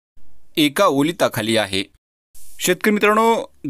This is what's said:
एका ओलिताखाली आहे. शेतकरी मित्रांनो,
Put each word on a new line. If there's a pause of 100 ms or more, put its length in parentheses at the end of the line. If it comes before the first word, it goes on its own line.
(560)
एका
ओलिताखाली
आहे. (760)
शेतकरी
मित्रांनो, (180)